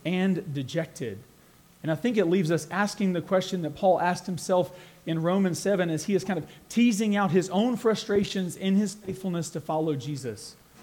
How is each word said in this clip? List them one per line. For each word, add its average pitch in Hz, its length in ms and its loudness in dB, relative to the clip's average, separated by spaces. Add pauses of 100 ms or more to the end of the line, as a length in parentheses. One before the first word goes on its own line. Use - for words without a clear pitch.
and 185 480 0
dejected. 135 640 -6 (640)
And 156 100 -2
I 156 40 0
think 233 220 -2
it 190 80 4
leaves 170 260 2
us 156 180 0
asking 196 440 0
the 170 80 -2
question 185 420 0
that 151 120 -6
Paul 185 240 4
asked 180 280 0
himself 180 440 0 (340)
in 160 160 -2
Romans 180 380 2
seven 185 300 2
as 156 160 -2
he 202 100 2
is 180 80 0
kind 180 160 -2
of 151 80 -6 (220)
teasing 226 460 4
out 196 160 2
his 185 180 2
own 226 280 0
frustrations 202 800 0
in 190 200 0
his 202 180 2
faithfulness 180 580 -6
to 156 100 -8
follow 156 340 -2
Jesus. 123 600 -8 (280)